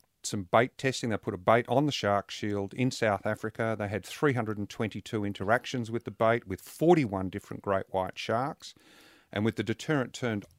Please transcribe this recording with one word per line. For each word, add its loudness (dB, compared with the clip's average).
some -6
bait 4
testing. -2
They 0
put -4
a -8
bait 4
on 4
the 0
shark 0
shield -4
in 0
South 0
Africa. -2
They -4
had -4
three 0
hundred -2
and -4
twenty-two -4
interactions 0
with -4
the -8
bait 2
with -6
forty-one 2
different -10
great 0
white -2
sharks. -4
And 0
with 2
the -2
deterrent -2
turned -4